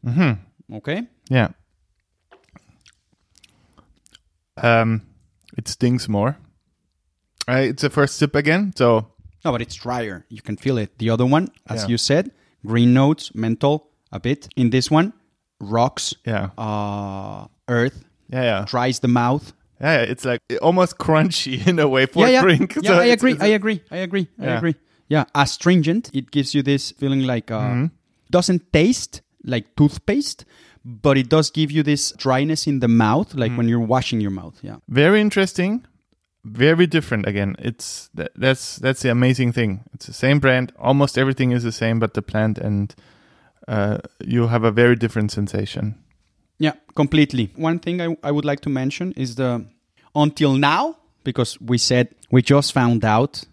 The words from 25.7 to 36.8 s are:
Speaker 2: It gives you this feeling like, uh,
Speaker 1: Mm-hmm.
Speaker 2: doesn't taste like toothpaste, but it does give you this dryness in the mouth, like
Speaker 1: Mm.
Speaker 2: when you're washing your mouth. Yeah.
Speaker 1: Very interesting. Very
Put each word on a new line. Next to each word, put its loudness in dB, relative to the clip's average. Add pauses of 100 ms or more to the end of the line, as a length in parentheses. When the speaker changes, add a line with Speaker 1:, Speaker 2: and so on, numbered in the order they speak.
Speaker 2:
It -6
gives -4
you 2
this -2
feeling -2
like, -4
uh, -6
Speaker 1:
Mm-hmm. -2 (440)
Speaker 2:
doesn't 0
taste 2 (220)
like -6
toothpaste, 0 (400)
but 0
it 0
does 4
give -2
you 0
this -2
dryness -2
in 0
the 0
mouth, 2
like -2
Speaker 1:
Mm. -6
Speaker 2:
when 0
you're 0
washing 0
your -2
mouth. -12
Yeah. -14 (120)
Speaker 1:
Very 4
interesting. -2 (600)
Very 2